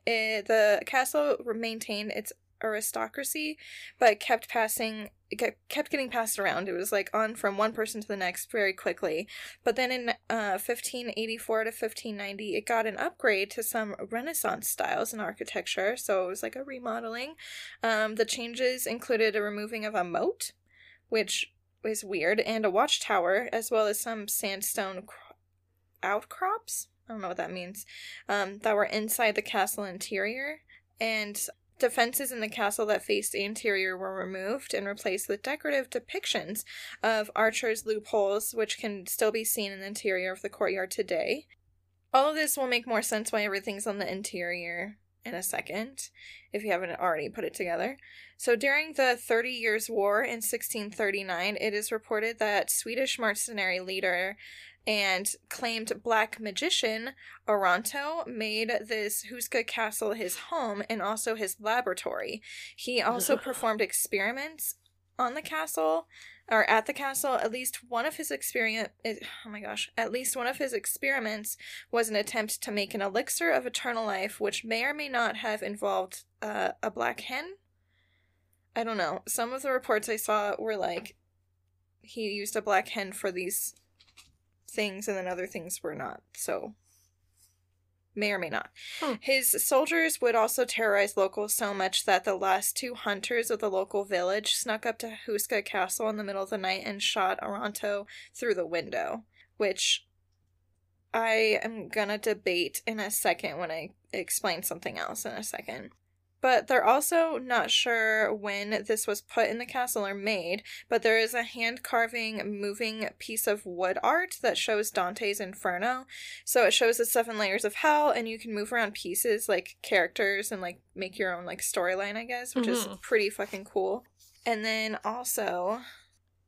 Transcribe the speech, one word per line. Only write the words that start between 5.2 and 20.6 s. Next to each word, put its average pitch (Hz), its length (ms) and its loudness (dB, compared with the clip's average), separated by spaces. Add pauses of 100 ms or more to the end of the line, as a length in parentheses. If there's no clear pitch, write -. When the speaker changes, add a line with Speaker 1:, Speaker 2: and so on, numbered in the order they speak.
Speaker 1:
ke-, 214 280 -2 (100)
kept 294 220 -4
getting 262 180 0
passed 226 300 -2
around. 190 280 0
It 190 40 -2
was, 180 200 -2
like, 196 220 0
on 220 220 0
from 202 200 0
one 214 160 4
person 220 300 -4
to - 60 -12
the 208 100 -4
next 180 340 -4
very 202 220 2
quickly. 175 540 -2 (360)
But 233 120 4
then 247 160 0
in, 247 220 0 (140)
uh, 208 300 0
fifteen 240 580 -4
eighty-four 220 500 0
to 226 60 -2
fifteen 220 460 -6
ninety, 202 380 -4
it 208 100 -2
got 226 220 2
an 208 100 -4
upgrade 208 540 2
to 240 100 -6
some 220 340 -4 (140)
Renaissance 240 580 -2
styles - 460 0
in 226 60 -8
architecture, 208 760 -2
so 190 260 0
it 180 60 -2
was, 196 120 -8
like, 226 140 -6
a 262 80 -8
remodeling. 247 720 -8 (480)
Um, 220 320 2
the 226 100 4
changes 247 640 0
included 226 480 2
a 214 80 2
removing 214 420 -4
of 214 80 -4
a 185 100 2
moat, 175 500 0 (560)